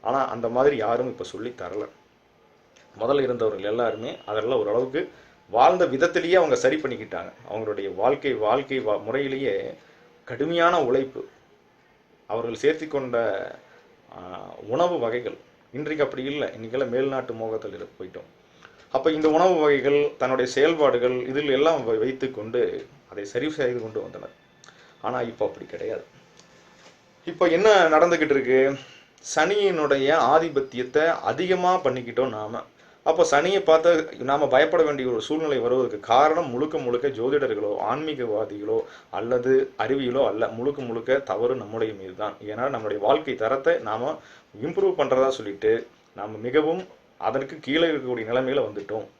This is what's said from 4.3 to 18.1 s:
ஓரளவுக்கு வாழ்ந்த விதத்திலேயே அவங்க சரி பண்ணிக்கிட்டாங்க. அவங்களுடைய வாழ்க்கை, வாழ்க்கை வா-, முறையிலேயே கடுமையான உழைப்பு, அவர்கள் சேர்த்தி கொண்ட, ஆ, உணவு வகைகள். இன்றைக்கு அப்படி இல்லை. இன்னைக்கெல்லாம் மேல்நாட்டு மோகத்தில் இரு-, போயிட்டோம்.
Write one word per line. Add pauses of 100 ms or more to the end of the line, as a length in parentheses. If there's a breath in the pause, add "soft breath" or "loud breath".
ஓரளவுக்கு (400 loud breath)
வாழ்ந்த
விதத்திலேயே
அவங்க
சரி
பண்ணிக்கிட்டாங்க. (180)
அவங்களுடைய
வாழ்க்கை,
வாழ்க்கை
வா-,
முறையிலேயே (500 soft breath)
கடுமையான
உழைப்பு, (1000)
அவர்கள்
சேர்த்தி
கொண்ட, (640 soft breath)
ஆ, (160)
உணவு
வகைகள். (360)
இன்றைக்கு
அப்படி
இல்லை.
இன்னைக்கெல்லாம்
மேல்நாட்டு
மோகத்தில்
இரு-,
போயிட்டோம். (340 loud breath)